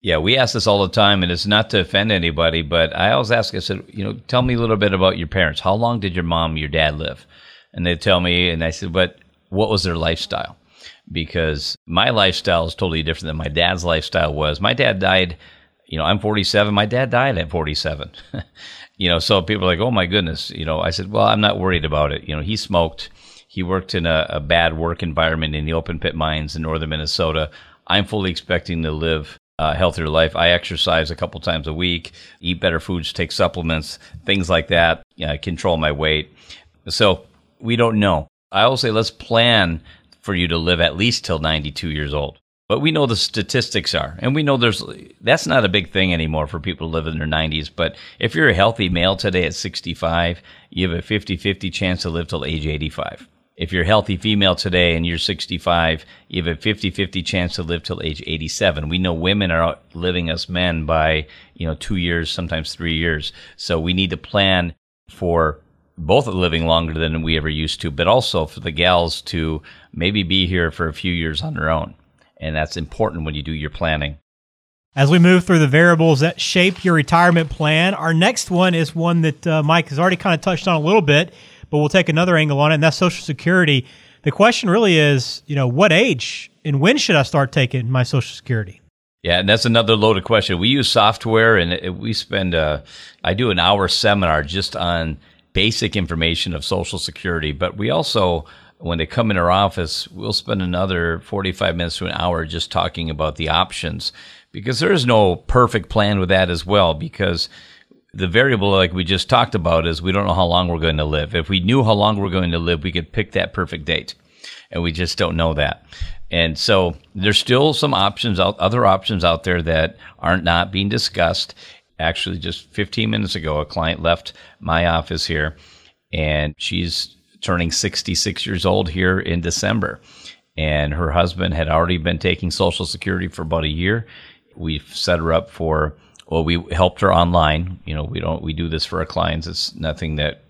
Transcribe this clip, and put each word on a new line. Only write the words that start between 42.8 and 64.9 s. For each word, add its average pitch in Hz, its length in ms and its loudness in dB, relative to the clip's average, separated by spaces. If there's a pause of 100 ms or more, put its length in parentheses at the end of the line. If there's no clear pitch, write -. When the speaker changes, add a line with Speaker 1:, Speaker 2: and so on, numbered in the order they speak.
Speaker 1:
we 160 100 2
know 151 140 2
the 117 100 0
statistics - 800 -2
are, 78 240 -4
and 131 160 -2
we 156 80 0
know 139 140 2
there's, 117 260 0 (380)
that's 127 260 2
not 131 160 4
a 98 60 2
big 95 200 0
thing 92 240 0
anymore 78 340 -2
for 82 120 -8
people 82 260 -8
to 80 80 -6
live 80 140 -2
in 80 100 -6
their 80 80 -4
nineties. 78 440 -2
But - 260 -4 (240)
if 101 160 -2
you're 156 140 4
a 104 40 2
healthy 98 360 2
male 90 260 2
today 92 300 0
at 82 100 -4
sixty-five, 85 840 -4 (280)
you 90 200 -2
have 85 100 -2
a - 20 -8
fifty-fifty 95 680 -4
chance 90 320 -2
to 87 80 -4
live 82 180 -4
till 76 160 -6
age 76 240 -4
eighty-five. - 580 -8 (300)
If 85 160 -8
you're 90 120 0
a 80 40 0
healthy 101 300 2
female 101 360 2
today 87 440 2
and 82 80 -2
you're 85 120 -2
sixty-five, 82 840 -2 (240)
you 87 160 -6
have 80 140 -4
a - 20 -16
fifty-fifty 95 640 -4
chance 87 320 -4
to 90 80 -6
live 82 200 -6
till - 200 -8
age 80 240 -6
eighty-seven. 78 640 -2
We 87 80 -2
know 92 160 0
women 92 360 0
are 82 140 2
outliving 85 680 -4
us 80 200 -6
men 87 360 -2
by, 78 400 2 (280)
you 85 120 -8
know, 78 100 -4
two - 200 -6
years, 85 340 -2
sometimes 82 460 -6
three 82 220 -2
years. 78 340 -2 (240)
So 85 240 -2
we 87 140 -2
need 92 160 0
to 82 80 -6
plan 92 580 0 (340)